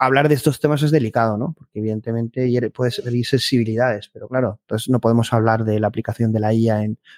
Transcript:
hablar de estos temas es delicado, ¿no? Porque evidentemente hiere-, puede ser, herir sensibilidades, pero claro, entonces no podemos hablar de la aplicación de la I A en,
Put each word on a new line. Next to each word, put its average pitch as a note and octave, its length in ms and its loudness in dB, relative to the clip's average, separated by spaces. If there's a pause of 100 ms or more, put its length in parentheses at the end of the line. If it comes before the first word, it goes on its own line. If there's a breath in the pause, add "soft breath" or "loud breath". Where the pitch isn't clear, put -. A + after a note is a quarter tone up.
hablar C3+ 280 4
de D3+ 60 6
estos C3+ 260 0
temas D3 220 0
es D3 80 0
delicado, A2+ 480 2
¿no? C#3+ 180 -4
Porque - 220 -16
evidentemente A2+ 720 -4
hiere-, A#2+ 200 0
puede B2+ 200 -2
ser, - 160 -10
herir A#2+ 180 -2
sensibilidades, A#2 880 0
pero - 160 -16
claro, B2 340 -2
entonces A2 260 -6
no B2+ 120 2
podemos A#2 320 2
hablar A2+ 320 2
de G#2+ 140 0
la G#2+ 80 0
aplicación A2 460 -2
de A2 80 0
la G#2+ 120 0
I A2+ 160 2
A G#2+ 140 0
en, G#2+ 160 -4 (200 loud breath)